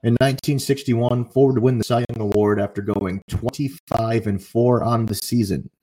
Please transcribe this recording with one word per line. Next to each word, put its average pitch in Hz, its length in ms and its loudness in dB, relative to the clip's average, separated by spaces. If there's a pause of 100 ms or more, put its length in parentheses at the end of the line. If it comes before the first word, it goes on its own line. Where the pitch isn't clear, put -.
In 117 160 2
nineteen 139 380 0
sixty-one, 123 680 0
Ford 131 280 4
would 120 80 2
win 127 160 2
the 107 60 0
Cy 120 260 0
Young 113 120 -6
Award 104 380 2
after 101 220 -4
going 98 480 -4
twenty-five 113 960 -4
and 101 180 -2
four 120 400 2
on 117 220 0
the 110 80 -2
season. 98 560 -2 (140)